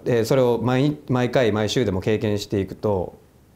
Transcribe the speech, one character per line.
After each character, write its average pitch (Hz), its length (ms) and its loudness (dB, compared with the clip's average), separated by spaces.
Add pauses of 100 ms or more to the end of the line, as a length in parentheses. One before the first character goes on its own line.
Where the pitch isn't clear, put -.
え 120 160 2
ー、 110 40 0
そ 139 120 2
れ 131 40 4
を 120 220 2
毎、 131 340 0 (120)
毎 123 200 0
回、 120 220 2
毎 107 160 0
週 127 160 0
で 101 80 0
も 92 80 -2
経 107 180 0
験 104 220 -2
し - 60 -8
て 101 160 -2
い 95 60 -4
く - 80 -14
と、 101 420 -4 (380)